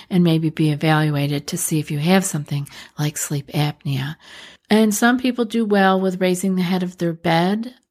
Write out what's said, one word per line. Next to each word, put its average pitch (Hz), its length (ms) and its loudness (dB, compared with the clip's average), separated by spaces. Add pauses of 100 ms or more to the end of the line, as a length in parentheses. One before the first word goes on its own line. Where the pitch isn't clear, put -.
(120)
and 180 120 4
maybe 160 280 2
be 156 180 0
evaluated 147 800 0
to 175 100 -6
see 160 220 -2
if 143 100 -6
you 151 80 -4
have 185 280 2
something 143 420 -6 (320)
like 151 180 -4
sleep - 300 -6
apnea. 147 720 -4 (500)
And 214 280 4
some 240 240 2
people 247 260 -2
do 226 180 -2
well 190 380 4
with 185 180 -2
raising 185 360 0
the 185 80 0
head 180 180 0
of 180 160 -6
their 170 160 -2
bed. 180 640 0 (160)